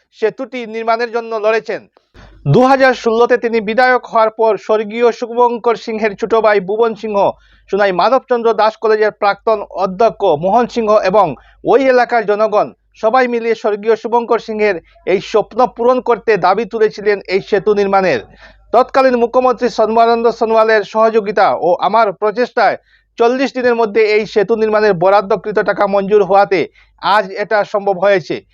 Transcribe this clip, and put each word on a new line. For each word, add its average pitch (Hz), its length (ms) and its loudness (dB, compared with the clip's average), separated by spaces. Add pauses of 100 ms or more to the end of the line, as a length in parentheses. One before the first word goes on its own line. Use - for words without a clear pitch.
(100)
সেতুটি 233 560 -6
নির্মাণের 226 460 -4
জন্য 226 240 -6
লড়েছেন। 214 520 -4 (640)
দু 226 100 6
হাজার 262 320 4
ষোলোতে 240 420 0
তিনি 233 240 -2
বিধায়ক 247 460 0
হওয়ার 220 240 2
পর 220 260 0
স্বর্গীয় 220 560 -2
শুভঙ্কর 233 640 -2
সিংহের 214 400 -6
ছোট 220 180 -2
ভাই 214 260 2
ভুবন 214 340 -2
সিংহ, 202 360 -2 (400)
সোনাই 196 220 0
মাধবচন্দ্র 233 640 0
দাস 214 220 0
কলেজের 214 360 0
প্রাক্তন 202 580 -2
অধ্যক্ষ 196 540 -2
মোহন 190 420 2
সিংহ 214 320 0
এবং 190 360 0 (300)
ওই 262 240 2
এলাকার 240 380 0
জনগণ 202 460 0 (220)
সবাই 247 340 0
মিলিয়ে 233 260 -2
স্বর্গীয় 214 420 -2
শুভঙ্কর 233 420 -2
সিংহের 208 420 -4 (260)
এই 180 140 0
স্বপ্ন 226 460 -2
পূরণ 247 340 -2
করতে 240 360 0
দাবি 185 280 0
তুলেছিলেন 208 640 -2
এই 185 120 -2
সেতু 202 340 0
নির্মাণের। 196 460 0 (520)
তৎকালীন 247 440 2
মুখ্যমন্ত্রী 240 520 0
সর্বানন্দ 233 600 2
সোনোয়ালের 220 520 2
সহযোগিতা 214 800 0
ও 170 200 0
আমার 202 320 0
প্রচেষ্টায় 208 640 -2 (420)
চল্লিশ 254 360 0
দিনের 247 200 0
মধ্যে 226 300 0
এই 214 220 0
সেতু 208 300 0
নির্মাণের 214 360 0
বরাদ্দকৃত 196 640 0
টাকা 202 280 0
মঞ্জুর 196 380 0
হওয়াতে 196 440 2 (340)
আজ 196 280 0
এটা 202 340 -2
সম্ভব 202 340 -4
হয়েছে। 180 440 0 (120)